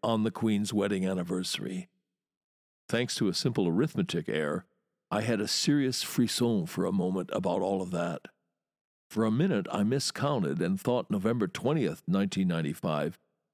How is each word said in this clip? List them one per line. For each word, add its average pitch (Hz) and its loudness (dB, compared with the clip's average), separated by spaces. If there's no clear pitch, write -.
on 110 2
the 110 2
Queen's 104 0
wedding 101 2
anniversary. 92 -4
Thanks 120 0
to 110 0
a 87 0
simple 113 0
arithmetic 87 0
error, 78 -2
I 104 0
had 110 0
a 104 -2
serious 143 2
frisson 113 2
for 90 -4
a 90 0
moment 92 0
about 92 0
all 95 0
of 90 -6
that. 85 -4
For 110 0
a 110 2
minute, 123 2
I 101 0
miscounted 120 0
and 92 0
thought 123 0
November 104 0
twentieth, 120 -2
nineteen 95 2
ninety-five, 80 -2